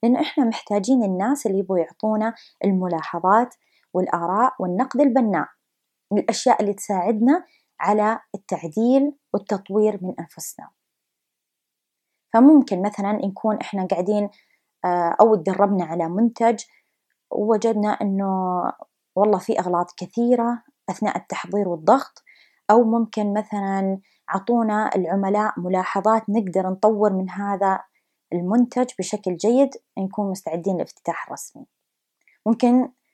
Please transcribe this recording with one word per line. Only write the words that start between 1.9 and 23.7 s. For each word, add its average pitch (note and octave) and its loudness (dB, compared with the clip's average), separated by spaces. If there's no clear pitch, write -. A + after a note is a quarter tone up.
الملاحظات F#3 0
والآراء F#3 0
والنقد G3 -2
البناء، A#3 2
الأشياء A3+ 0
اللي G3+ 0
تساعدنا G#3+ 0
على G#3+ 2
التعديل A#3 0
والتطوير G#3 -2
من F3+ -6
أنفسنا. - -16
فممكن B3+ 8
مثلا G3+ -2
نكون G#3 -2
إحنا F#3+ -6
قاعدين، G3+ 0
آه، F3 0
أو A3 6
تدربنا F#3+ 0
على E3 -4
منتج A3+ 0
ووجدنا G#3+ 0
إنه F#3+ -2
والله G#3 2
في A3 -4
أغلاط F3 -2
كثيرة A#3+ 0
أثناء - -4
التحضير G3 -6
والضغط، F3 0
أو A#3 6
ممكن A3 -2
مثلا G3 -4